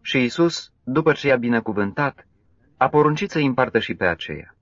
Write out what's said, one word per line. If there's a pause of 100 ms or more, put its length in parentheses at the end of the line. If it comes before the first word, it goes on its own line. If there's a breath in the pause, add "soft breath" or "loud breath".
Și
Iisus, (100)
după
ce
i-a
binecuvântat, (500)
a
poruncit
să-i
împartă
și
pe
aceia.